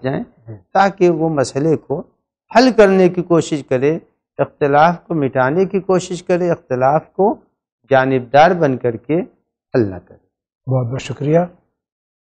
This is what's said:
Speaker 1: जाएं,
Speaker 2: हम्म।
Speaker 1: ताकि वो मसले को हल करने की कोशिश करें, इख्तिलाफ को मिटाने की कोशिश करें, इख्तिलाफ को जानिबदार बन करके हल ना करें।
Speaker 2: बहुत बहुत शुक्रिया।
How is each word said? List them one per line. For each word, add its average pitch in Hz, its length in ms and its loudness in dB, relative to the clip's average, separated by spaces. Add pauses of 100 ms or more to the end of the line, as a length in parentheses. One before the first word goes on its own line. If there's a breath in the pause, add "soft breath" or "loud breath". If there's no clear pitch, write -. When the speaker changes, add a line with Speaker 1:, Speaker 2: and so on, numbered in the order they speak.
Speaker 1:
जाएं, 139 180 -4
Speaker 2:
हम्म। - 320 -20
Speaker 1:
ताकि 190 560 0
वो 160 200 -2
मसले 147 460 -2
को - 380 -8 (440)
हल 254 140 4
करने 190 380 4
की 180 120 -6
कोशिश 165 400 -2
करें, 139 400 -2 (400)
इख्तिलाफ 151 680 0
को 175 60 -8
मिटाने 139 520 -2
की 196 140 -4
कोशिश 180 420 -4
करें, 175 300 -2
इख्तिलाफ 135 540 -2 (120)
को 196 220 0 (520)
जानिबदार 131 600 2
बन 147 240 -2
करके 117 360 -6
हल - 680 -6
ना 92 160 -4
करें। - 220 -20 (500)
Speaker 2:
बहुत 127 180 -2
बहुत 127 120 -8
शुक्रिया। 156 500 -2 (840)